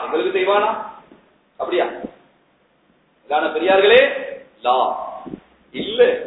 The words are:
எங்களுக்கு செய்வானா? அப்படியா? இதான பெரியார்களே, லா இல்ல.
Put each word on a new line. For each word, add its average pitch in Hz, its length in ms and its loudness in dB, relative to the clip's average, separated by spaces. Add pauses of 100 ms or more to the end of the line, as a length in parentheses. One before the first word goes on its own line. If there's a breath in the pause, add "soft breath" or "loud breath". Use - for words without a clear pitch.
எங்களுக்கு 180 340 -2
செய்வானா? 208 320 0 (880)
அப்படியா? - 280 -2 (1400)
இதான 156 220 0
பெரியார்களே, 196 480 6 (640)
லா - 140 2 (960)
இல்ல. 220 360 2 (160)